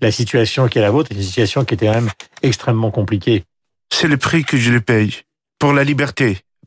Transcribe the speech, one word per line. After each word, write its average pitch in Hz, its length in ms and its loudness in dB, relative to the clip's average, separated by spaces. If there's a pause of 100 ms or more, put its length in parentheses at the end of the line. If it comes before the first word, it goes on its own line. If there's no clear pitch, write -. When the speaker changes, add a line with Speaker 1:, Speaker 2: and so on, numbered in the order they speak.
Speaker 1:
la 110 100 2
situation 120 580 0
qui 120 100 -2
est - 20 4
la 104 100 2
vôtre 143 200 0
est 107 40 -8
une 98 80 -6
situation 107 420 0
qui - 80 -2
était 107 140 0
quand 107 80 2
même 117 140 0 (320)
extrêmement 113 480 0
compliquée. 101 540 0 (500)
Speaker 2:
C'est - 140 0
le 147 80 2
prix 151 300 0
que - 100 -2
je 120 160 2
le 120 80 4
paye 107 340 0 (460)
pour 143 140 2
la 139 100 4
liberté, 139 540 0 (300)